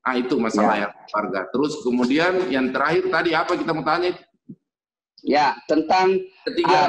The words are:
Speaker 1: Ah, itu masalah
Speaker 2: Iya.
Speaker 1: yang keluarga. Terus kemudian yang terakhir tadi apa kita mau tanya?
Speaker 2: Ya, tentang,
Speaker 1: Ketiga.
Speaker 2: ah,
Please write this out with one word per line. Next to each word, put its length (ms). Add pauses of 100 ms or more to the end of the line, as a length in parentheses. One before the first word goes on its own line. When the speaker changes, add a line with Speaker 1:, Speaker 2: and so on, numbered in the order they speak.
Speaker 1:
Ah, 160
itu 200
masalah 380
Speaker 2:
Iya. 60
Speaker 1:
yang 120 (120)
keluarga. 360 (100)
Terus 220 (120)
kemudian 480 (140)
yang 240
terakhir 360
tadi 260
apa 220
kita 160
mau 140
tanya? 320 (1040)
Speaker 2:
Ya, 320 (160)
tentang, 480 (260)
Speaker 1:
Ketiga. 300
Speaker 2:
ah, 160